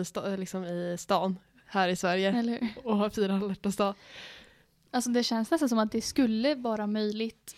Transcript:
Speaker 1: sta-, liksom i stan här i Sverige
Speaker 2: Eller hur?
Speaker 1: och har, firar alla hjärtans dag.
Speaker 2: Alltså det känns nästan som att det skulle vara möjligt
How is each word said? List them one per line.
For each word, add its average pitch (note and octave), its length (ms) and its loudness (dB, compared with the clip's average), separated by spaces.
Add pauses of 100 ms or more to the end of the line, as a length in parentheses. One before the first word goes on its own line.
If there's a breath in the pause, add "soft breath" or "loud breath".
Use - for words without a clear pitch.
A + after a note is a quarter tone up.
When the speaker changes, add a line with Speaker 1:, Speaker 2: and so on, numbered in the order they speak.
Speaker 1:
sta-, G3 340 -4
liksom F#3 280 -6
i F3 340 -4
stan F#3 400 0 (260)
här F#3+ 240 2
i F3+ 60 0
Sverige F#3+ 440 2
Speaker 2:
Eller A#3 200 -2
hur? A#3 100 0 (140)
Speaker 1:
och A3 140 2
har, G#3 120 2
firar G3 280 0
alla G3+ 120 -2
hjärtans G3 280 -2
dag. G3+ 180 2 (960 loud breath)
Speaker 2:
Alltså B3 180 0
det A#3+ 140 2
känns A3+ 280 0
nästan D#4 180 4
som A3+ 100 4
att A3 120 2
det A3+ 100 0
skulle B3 540 2
vara A3 320 -2
möjligt G#3+ 680 -4